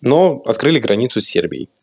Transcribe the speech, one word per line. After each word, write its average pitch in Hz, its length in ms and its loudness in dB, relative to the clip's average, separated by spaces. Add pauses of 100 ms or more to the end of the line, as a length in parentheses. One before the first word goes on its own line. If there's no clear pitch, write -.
но 151 440 2
открыли 135 340 0
границу 113 420 -2
с - 40 0
Сербией. 82 440 -4 (140)